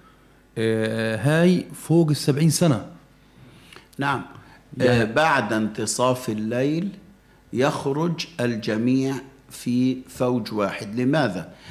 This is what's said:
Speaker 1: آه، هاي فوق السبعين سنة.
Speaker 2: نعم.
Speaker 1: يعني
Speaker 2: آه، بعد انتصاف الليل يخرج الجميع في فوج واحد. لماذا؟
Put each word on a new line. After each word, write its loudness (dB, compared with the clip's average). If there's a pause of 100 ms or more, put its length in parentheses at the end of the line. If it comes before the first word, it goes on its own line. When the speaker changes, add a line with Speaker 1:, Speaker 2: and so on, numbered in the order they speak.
(580)
Speaker 1:
آه، 0
هاي 2
فوق 2
السبعين 2
سنة. 2 (1120)
Speaker 2:
نعم. -2 (560)
Speaker 1:
يعني 4
Speaker 2:
آه، 2
بعد 2
انتصاف 0
الليل -2 (640)
يخرج -2 (140)
الجميع 0 (340)
في 0 (120)
فوج -2
واحد. -4
لماذا؟ 0 (220)